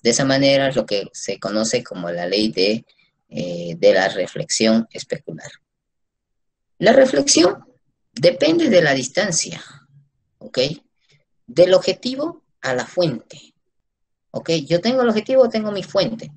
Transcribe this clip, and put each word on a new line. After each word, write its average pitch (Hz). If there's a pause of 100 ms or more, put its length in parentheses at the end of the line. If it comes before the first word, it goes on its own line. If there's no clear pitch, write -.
De 120
esa 139
manera, 139
es 127
lo 110
que 98
se -
conoce 110
como 87
la 87
ley 104
de, 107 (420)
eh, 87
de 101
la 95
reflexión 110
especular. - (1300)
La 202
reflexión 285 (480)
depende 302
de 180
la 147
distancia, 170 (760)
¿ok? - (840)
Del 175
objetivo 269 (160)
a 131
la 123
fuente, - (760)
¿ok? - (140)
Yo 165
tengo 254
el 240
objetivo, 240
tengo 214
mi 190
fuente. 208